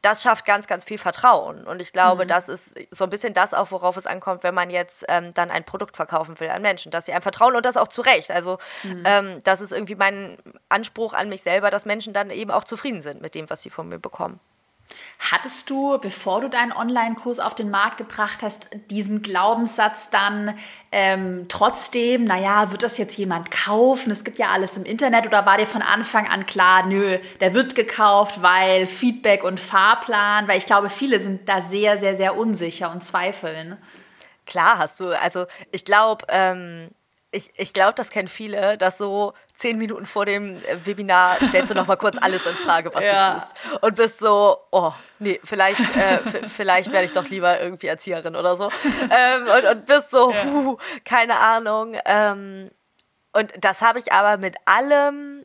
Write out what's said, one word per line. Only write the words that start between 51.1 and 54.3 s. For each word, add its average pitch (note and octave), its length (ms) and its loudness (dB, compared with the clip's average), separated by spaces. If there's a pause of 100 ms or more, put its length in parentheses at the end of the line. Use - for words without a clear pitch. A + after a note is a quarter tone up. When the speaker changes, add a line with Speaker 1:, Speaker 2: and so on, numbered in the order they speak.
Speaker 1:
Ahnung.“ A3 680 2
Ähm, G3 640 0 (640)
und G#3+ 260 0
das F#3+ 220 0
habe A3+ 180 4
ich - 140 -2
aber G#3 240 4